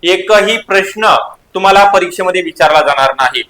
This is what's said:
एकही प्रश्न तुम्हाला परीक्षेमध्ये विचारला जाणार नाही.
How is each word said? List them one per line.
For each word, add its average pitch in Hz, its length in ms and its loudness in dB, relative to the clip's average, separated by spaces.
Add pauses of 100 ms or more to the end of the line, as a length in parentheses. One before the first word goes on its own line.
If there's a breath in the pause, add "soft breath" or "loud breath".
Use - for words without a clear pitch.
एकही 196 540 0
प्रश्न 196 580 -2 (380)
तुम्हाला 196 300 2
परीक्षेमध्ये 185 580 0
विचारला 156 400 0
जाणार 135 320 0
नाही. 127 360 -4